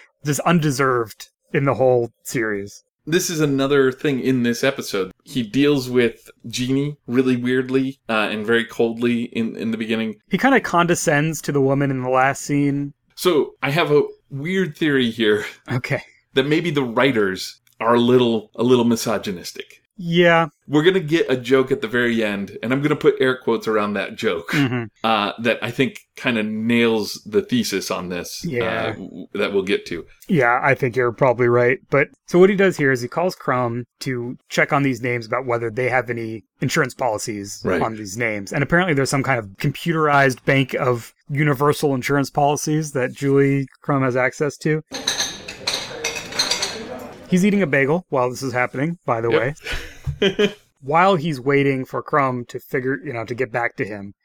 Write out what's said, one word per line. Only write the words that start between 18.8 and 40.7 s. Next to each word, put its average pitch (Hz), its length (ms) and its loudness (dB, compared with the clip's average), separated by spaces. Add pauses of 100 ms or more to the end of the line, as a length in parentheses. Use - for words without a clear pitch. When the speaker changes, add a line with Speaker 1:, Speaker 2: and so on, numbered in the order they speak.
Speaker 2:
misogynistic. 107 920 -4 (240)
Speaker 1:
Yeah. 170 460 4 (180)
Speaker 2:
We're 147 160 2
gonna 185 180 4
get 160 300 0
a 131 60 0
joke 127 340 2
at 135 120 -2
the 113 60 -2
very 117 360 0
end, 98 380 -4
and 117 100 -2
I'm 139 80 0
gonna 147 160 0
put 143 240 4
air 131 160 2
quotes 113 320 -2
around 104 260 0
that 98 220 -6
joke, 90 360 -4
Speaker 1:
Mm-hmm. 123 320 0 (200)
Speaker 2:
uh, 107 280 0 (100)
that 113 200 0
I 113 80 -4
think 120 280 -2 (180)
kinda 117 260 -2
nails 110 840 0
the 104 160 0
thesis 101 480 -2
on 90 180 -6
this, 87 340 -8
Speaker 1:
Yeah. 127 220 -4
Speaker 2:
uh, - 280 -4
w-, - 420 -14
that 101 180 -2
we'll 98 100 0
get 95 240 -2
to. 82 200 -10 (200)
Speaker 1:
Yeah, 127 360 4
I 143 120 4
think 123 220 -2
you're 120 160 2
probably 123 360 2
right. 120 320 4 (100)
But, 143 180 2 (180)
so 175 120 2
what 190 100 10
he 208 80 2
does 185 220 2
here 139 140 2
is 120 100 -2
he 123 60 -6
calls 180 260 -2
Crumb 123 500 -2 (160)
to 123 380 -6 (100)
check 156 240 0
on 139 120 2
these 123 180 -2
names 120 240 -4
about 123 180 -4
whether 120 260 -2
they 120 200 -2
have 120 180 0
any 113 360 -8 (180)
insurance 135 320 0
policies 104 680 -6
Speaker 2:
Right. - 200 -2
Speaker 1:
on 113 140 -4
these 104 200 -12
names. 107 380 -4
And 147 80 0
apparently 170 320 0
there's 135 160 0
some 139 120 0
kind 131 160 -2
of 104 100 -8 (100)
computerized 143 880 0
bank 135 300 2